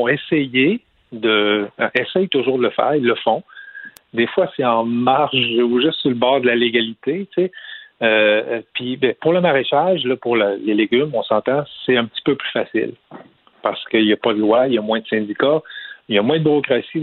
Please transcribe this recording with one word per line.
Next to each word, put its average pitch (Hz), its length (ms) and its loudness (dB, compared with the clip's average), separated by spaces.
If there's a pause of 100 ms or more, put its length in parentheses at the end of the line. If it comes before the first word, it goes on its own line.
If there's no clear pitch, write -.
ont 117 40 -2
essayé 143 720 0 (320)
de, 104 560 2 (120)
euh, 113 140 0
essayent 180 360 -2
toujours 131 280 0
de 123 60 2
le 110 60 2
faire, 120 260 0
ils 139 80 0
le 117 120 2
font. 120 280 -2 (720)
Des 117 140 0
fois, - 280 0
c'est 135 80 -2
en 117 220 2
marge 131 500 2
ou 120 460 2
juste 156 180 -2
sur 143 100 0
le 123 60 0
bord 127 240 2
de 123 80 0
la 120 80 2
légalité, 120 800 -2
tu 175 80 0
sais. 185 80 -4 (500)
Euh, 110 600 2 (120)
puis, 123 220 -6
ben, 127 240 0
pour 160 140 2
le 180 80 2
maraîchage, 151 640 0
là, 127 100 0
pour 120 220 -2
la, 101 180 0
les 107 180 -2
légumes, 120 400 0
on 110 100 -2
s'entend, 131 420 0 (200)
c'est 127 120 2
un 117 80 0
petit - 180 -10
peu 139 120 2
plus - 160 -8
facile. 113 420 -4 (680)
Parce 101 280 -4
qu'il 110 160 2
y 104 80 4
a 101 40 -2
pas 113 160 0
de 104 60 -4
loi, 117 280 4
il 131 80 -2
y - 20 2
a 107 40 -2
moins 110 200 -2
de - 60 -18
syndicats, 117 540 0 (460)
il 110 80 0
y - 20 6
a 101 40 4
moins 139 180 2
de 156 40 0
bureaucratie 147 600 0